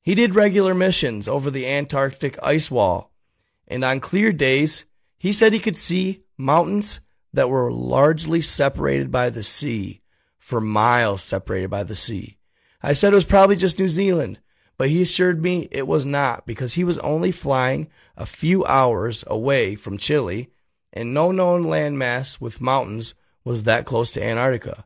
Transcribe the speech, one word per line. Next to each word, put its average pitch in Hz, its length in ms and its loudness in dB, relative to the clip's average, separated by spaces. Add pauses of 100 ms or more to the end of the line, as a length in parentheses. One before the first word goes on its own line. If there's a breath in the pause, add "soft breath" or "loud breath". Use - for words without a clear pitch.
He 185 140 0
did 202 200 4
regular 196 380 4
missions 160 540 0
over 135 220 -2
the 131 180 -6
Antarctic 139 760 -2
ice 151 260 0
wall, 98 420 0 (560)
and 127 160 -6
on 131 160 0
clear 208 340 0
days, 147 520 0 (320)
he 190 140 -2
said 214 220 4
he 190 60 0
could 185 180 -2
see 190 460 -2 (140)
mountains 165 640 0 (320)
that 135 180 0
were 127 220 0
largely 147 720 2
separated 139 680 2
by 123 180 0
the 113 140 -6
sea, 113 580 -2 (360)
for - 220 -6
miles 107 640 2
separated 95 480 -4
by 101 140 -6
the 104 120 -8
sea. - 420 -2 (480)
I - 60 0
said 202 220 4
it - 20 6
was 190 80 6
probably 196 320 6
just 180 240 0
New 190 80 2
Zealand, 165 540 -2 (340)
but 135 140 0
he 160 120 2
assured 180 400 2
me 180 300 -2
it 135 160 -6
was 151 180 0
not 143 400 -2
because 123 280 -6
he 175 100 0
was 175 140 0
only 160 340 -2
flying 139 560 -2 (300 soft breath)
a - 80 -10
few 175 400 0
hours 117 640 0
away 113 480 0
from 101 220 -10
Chile, 120 520 -2 (420)
and 117 220 -8
no 160 180 2
known 180 320 2
landmass 143 800 -2
with 117 180 -10
mountains 117 540 -2 (320)
was 120 180 -4
that 117 220 2
close 120 260 -2
to - 100 -6
Antarctica. 113 640 -2